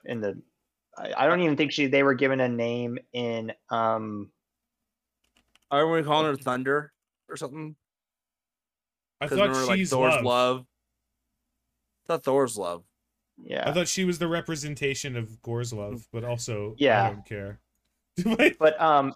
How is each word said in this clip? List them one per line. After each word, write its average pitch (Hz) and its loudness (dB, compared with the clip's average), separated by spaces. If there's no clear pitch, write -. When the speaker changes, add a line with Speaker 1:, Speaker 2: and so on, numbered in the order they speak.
Speaker 1:
In 120 -8
the, 101 -6
I, - -8
I 135 4
don't 175 4
even 151 2
think 147 2
she, 147 0
they 139 4
were 139 6
given 135 2
a 123 2
name 120 -4
in, 113 -6
um, 110 -2
Speaker 2:
Are 151 4
we 165 2
calling 151 2
her 143 0
Thunder 131 -2
or - -12
something? 156 -12
Speaker 3:
I 147 -6
Speaker 2:
'Cause 139 -2
Speaker 3:
thought 202 4
Speaker 2:
remember, 131 0
like, 185 2
Speaker 3:
she's 185 0
Speaker 2:
Thor's 127 4
Speaker 3:
love. 123 0
Speaker 2:
love. 127 2
I - -20
thought 160 -2
Thor's 131 2
love. 87 -6
Speaker 1:
Yeah. - -4
Speaker 3:
I 147 -2
thought 170 0
she 185 -2
was 175 -2
the 175 -2
representation 147 -6
of 113 -8
Gore's 120 -6
love, 107 -10
but 117 -8
also, 117 -6
Speaker 1:
Yeah. 110 4
Speaker 3:
I - 2
don't 101 -14
care. 101 -12
<laughs> 180 -4
Like 226 2
Speaker 1:
But, 156 4
um, 143 4